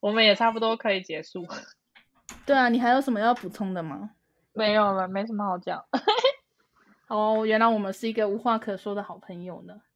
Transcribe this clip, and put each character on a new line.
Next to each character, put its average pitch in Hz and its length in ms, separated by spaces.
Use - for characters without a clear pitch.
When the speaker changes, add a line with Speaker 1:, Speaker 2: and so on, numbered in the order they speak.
Speaker 1:
我 208 100
们 220 140
也 202 100
差 226 160
不 220 80
多 226 160
可 226 160
以 190 100
结 160 220
束。 - 240
Speaker 2:
对 277 100
啊， 254 120
你 233 120
还 240 100
有 254 100
什 269 120
么 214 80
要 233 140
补 202 160
充 190 240
的 180 80
吗？ 190 300
Speaker 1:
没 214 200
有 208 180
了， 190 160
没 196 180
什 226 80
么 208 120
好 185 120
讲。 180 340
<laughs> - 1160
Speaker 2:
哦， 220 380
原 214 140
来 226 60
我 226 140
们 196 140
是 226 140
一 220 60
个 214 140
无 202 100
话 226 200
可 220 180
说 202 180
的 202 80
好 - 160
朋 175 260
友 180 200
呢。 180 180